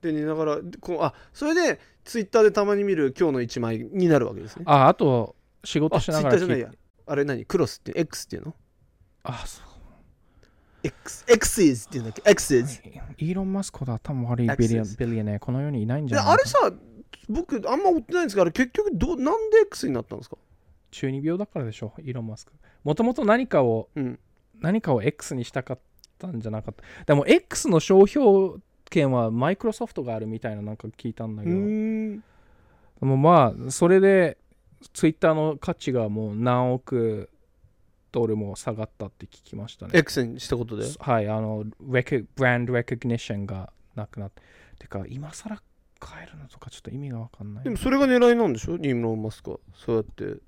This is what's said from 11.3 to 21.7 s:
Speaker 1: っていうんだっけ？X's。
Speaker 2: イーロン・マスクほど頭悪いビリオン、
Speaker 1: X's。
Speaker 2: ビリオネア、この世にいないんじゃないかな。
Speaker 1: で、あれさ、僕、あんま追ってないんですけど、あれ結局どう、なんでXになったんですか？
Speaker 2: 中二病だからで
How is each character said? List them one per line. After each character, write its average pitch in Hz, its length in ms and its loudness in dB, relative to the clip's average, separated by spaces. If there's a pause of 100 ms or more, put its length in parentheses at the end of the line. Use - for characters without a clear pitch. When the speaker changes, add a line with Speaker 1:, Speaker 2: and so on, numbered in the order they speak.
Speaker 1:
っ - 40 -20
て 135 60 -8
い - 20 -6
う - 40 -10
ん - 20 -8
だ 113 60 -10
っ - 20 -12
け？ - 80 -14
X's。 139 580 4 (380)
Speaker 2:
イ 160 140 -4
ー - 20 -2
ロ 190 80 -4
ン・ 190 100 -4
マ 196 100 -2
ス - 80 -8
ク - 100 -14
ほ 139 40 -6
ど 127 80 -4
頭 120 380 -4
悪 120 140 0
い 117 120 2
ビ 117 120 4
リ 113 100 2
オ - 0 -
ン、 - 80 0
Speaker 1:
X's。 101 120 -12
Speaker 2:
ビ 117 140 -4
リ 113 80 -4
オ 107 40 -4
ネ 104 100 -2
ア、 101 60 -6
こ - 120 -8
の 127 80 -2
世 143 80 -4
に 135 140 -4
い 110 40 -2
な 123 120 -2
い 151 40 -4
ん 147 40 -6
じ 120 80 -4
ゃ - 20 2
な - 60 2
い - 20 0
か 294 60 4
な。 349 80 8
Speaker 1:
で、 523 40 4
あ 554 280 2
れ - 20 -16
さ、 - 0 - (560)
僕、 269 320 -4 (100)
あ 247 60 0
ん 330 40 0
ま 392 100 4
追 330 80 2
っ - 20 -2
て 269 140 -12
な 359 60 2
い - 20 0
ん 330 40 -2
で 226 40 -4
す - 40 -10
け - 20 0
ど、 190 60 4
あ - 40 8
れ 165 60 -2
結 254 160 0
局 415 260 -2
ど 240 180 0
う、 262 80 -4
な 302 160 0
ん 440 140 -2
で 440 160 8
X - 220 -8
に - 40 -2
な 117 80 -2
っ - 40 -8
た - 120 -12
ん 110 40 -14
で - 40 -18
す - 60 -20
か？ - 80 -18 (520)
Speaker 2:
中 - 200 -6
二 139 120 -6
病 165 160 -2
だ 202 60 -4
か - 140 -10
ら 131 80 -4
で 110 60 -8